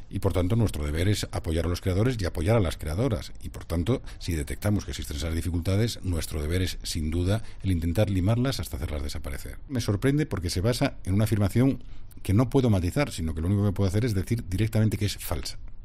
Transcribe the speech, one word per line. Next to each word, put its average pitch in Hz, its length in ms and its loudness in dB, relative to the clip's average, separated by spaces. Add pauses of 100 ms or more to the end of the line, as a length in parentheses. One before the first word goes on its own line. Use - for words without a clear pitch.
(100)
Y, - 80 -4
por 95 140 2
tanto, 92 240 2
nuestro 104 280 2
deber 78 220 0
es 101 240 2
apoyar 82 360 0
a - 20 0
los 87 120 -2
creadores 95 380 2
y 90 60 -2
apoyar 82 320 2
a 85 40 6
las 78 180 0
creadoras. 98 640 -2
Y, 78 100 -10
por - 140 -10
tanto, 82 380 0 (160)
si - 140 -6
detectamos 87 520 -2
que - 60 -8
existen 76 280 -6
esas 82 180 -2
dificultades, 92 640 0
nuestro 82 400 -2
deber 87 200 0
es, 85 200 -2
sin 78 300 -2
duda, 90 320 2 (180)
el 95 80 0
intentar 85 400 2
limarlas 113 480 2
hasta - 180 -6
hacerlas 73 280 -4
desaparecer. 71 540 -6 (100)
Me 127 120 -2
sorprende 139 460 2
porque 87 240 -2
se 92 100 -2
basa 123 440 2
en 92 100 0
una 110 100 4
afirmación 117 540 4 (460)
que - 100 2
no 113 160 4
puedo 127 200 4
matizar, 101 420 2
sino 80 240 -4
que 78 40 -4
lo 80 60 -2
único 101 180 2
que 104 80 2
puedo 98 140 2
hacer 104 180 2
es 110 100 0
decir 113 340 -2
directamente 107 500 2
que 104 80 0
es - 100 -4
falsa, - 420 -4 (260)